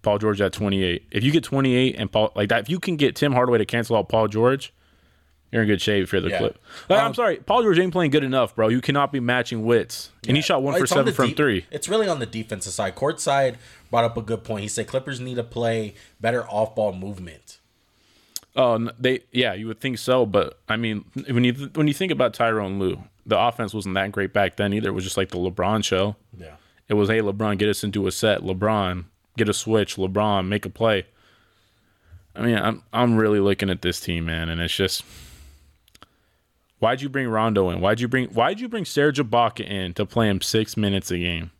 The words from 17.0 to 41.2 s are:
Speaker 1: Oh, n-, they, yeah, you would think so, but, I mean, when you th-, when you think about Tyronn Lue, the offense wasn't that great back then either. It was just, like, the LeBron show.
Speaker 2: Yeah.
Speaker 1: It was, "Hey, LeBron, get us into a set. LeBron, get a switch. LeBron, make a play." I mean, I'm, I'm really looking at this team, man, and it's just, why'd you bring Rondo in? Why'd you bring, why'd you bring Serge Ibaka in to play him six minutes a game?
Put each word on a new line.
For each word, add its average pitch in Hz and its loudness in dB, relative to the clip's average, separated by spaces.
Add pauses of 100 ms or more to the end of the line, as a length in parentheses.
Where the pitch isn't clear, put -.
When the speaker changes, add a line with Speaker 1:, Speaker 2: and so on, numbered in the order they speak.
Speaker 1:
Oh, 127 4
n-, 113 -4
they, 127 0 (120)
yeah, 120 0
you 110 -8
would 110 -10
think 127 -4
so, 127 4
but, 98 0
I 110 0
mean, 110 -4 (240)
when 120 2
you 123 4
th-, 139 -10
when 151 2
you 143 2
think 185 -4
about 127 2
Tyronn 107 0
Lue, 92 -2 (220)
the 110 2
offense 113 0
wasn't 95 -6
that 98 0
great 98 -4
back 98 2
then 101 0
either. 104 -2
It 98 -4
was 95 -4
just, 95 -6
like, 95 0
the 92 -8
LeBron 92 -2
show. 98 0 (200)
Speaker 2:
Yeah. 80 -20 (340)
Speaker 1:
It 107 2
was, 104 2
"Hey, 113 2
LeBron, 104 -2
get 104 2
us 98 -2
into 98 -2
a 92 0
set. 104 2
LeBron, 95 -2 (320)
get 110 2
a 104 2
switch. 110 0
LeBron, 98 0
make 101 -2
a 98 -6
play." 107 0 (1300)
I - -8
mean, 117 2
I'm, 104 -2 (100)
I'm 117 2
really 107 4
looking 98 2
at 87 -4
this 90 -2
team, 85 -4
man, 82 -4
and 82 -4
it's 85 -4
just, - -2 (1800)
why'd 127 0
you 143 -8
bring 131 -2
Rondo 107 2
in? 87 -4
Why'd 107 2
you 120 -2
bring, 127 0
why'd 139 0
you 247 -8
bring 220 -6
Serge 143 2
Ibaka 117 2
in 92 -6
to 107 -2
play 110 2
him 95 0
six - -2
minutes 98 0
a 90 -2
game? 85 -4